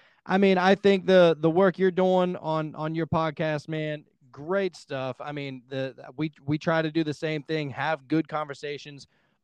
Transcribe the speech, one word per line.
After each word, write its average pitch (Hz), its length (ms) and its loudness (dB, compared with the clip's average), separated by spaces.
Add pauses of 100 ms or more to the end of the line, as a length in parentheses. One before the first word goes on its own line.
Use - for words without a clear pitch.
(260)
I 185 100 0
mean, 196 220 4
I 185 160 4
think 196 320 2
the, 180 340 6
the 160 100 2
work 180 280 4
you're 185 120 2
doing 180 460 2
on, 156 380 -6
on 156 200 -6
your 165 120 -2
podcast, 156 640 -4
man, 151 360 -6 (260)
great 170 460 -4
stuff. 131 420 -8
I 147 140 -10
mean, 139 380 -10
the, 135 240 -6 (220)
we, 156 140 -4 (140)
we 147 140 -2
try 165 240 2
to 160 80 -4
do 160 120 0
the 151 120 -4
same 156 280 -6
thing, 151 280 -4
have 139 360 -6
good 156 220 0
conversations, 147 800 -10 (380)